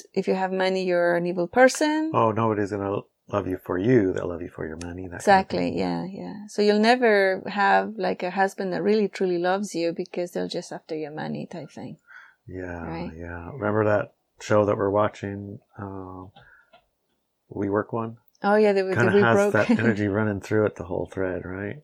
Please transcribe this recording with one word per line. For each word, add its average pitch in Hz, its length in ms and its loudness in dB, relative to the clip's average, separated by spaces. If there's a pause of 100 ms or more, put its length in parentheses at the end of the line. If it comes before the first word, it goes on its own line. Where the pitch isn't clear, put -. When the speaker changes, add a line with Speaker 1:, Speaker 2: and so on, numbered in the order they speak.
(140)
Speaker 1:
if 190 140 0
you 196 60 2
have 190 180 0
money, 190 340 0
you're 175 300 2
an 175 120 0
evil 175 200 -2
person. 302 680 4
Speaker 2:
Oh, 113 160 4
nobody's 104 400 0
gonna 98 300 -2 (300)
love 95 160 -2
you 92 160 -4
for 90 140 -2
you. 101 340 4
They'll 95 160 -4
love 85 140 -8
you - 80 -10
for 87 180 -10
your 78 100 -10
money. 87 260 -10
That 90 60 -12
kind - 40 -12
of - 80 -12
Speaker 1:
Exactly. 190 380 4
Speaker 2:
thing. 170 180 -2
Speaker 1:
Yeah, 175 280 -4
yeah. 185 280 -10 (140)
So - 140 -4
you'll 208 180 4
never 214 680 4
have, 196 500 2
like, 190 260 -4
a 180 80 -4
husband 190 420 -2
that 170 100 -4
really 208 240 4
truly 185 300 -2
loves 185 380 0
you, 170 180 0
because 175 380 -6
they'll 180 180 -4
just 175 240 -8
after 165 220 -10
your 151 160 -8
money 147 340 -8
type 160 260 -14
thing. 123 260 -14 (500)
Speaker 2:
Yeah, 87 380 -10
Speaker 1:
Right? 82 300 -8
Speaker 2:
yeah. 85 380 -12
Remember 107 320 0
that 104 280 0 (280)
show 107 240 4
that 107 120 2
we're 101 120 0
watching, 101 720 -2 (180)
uh, 95 480 -14 (1300)
WeWork 101 400 -2
one? 113 240 -6 (260)
Speaker 1:
Oh 202 120 2
yeah, 208 180 4
the, 196 100 2
the 190 120 -2
Speaker 2:
Kinda 190 160 4
has 117 260 6
Speaker 1:
WeWork. 101 160 4
Speaker 2:
that 104 160 2
Speaker 1:
<laughs> 113 100 4
Speaker 2:
energy 104 280 2
running 101 340 0
through 107 240 2
it, 98 100 -2
the 90 80 -12
whole 87 220 -4
thread, 90 400 -6
right? 101 380 -10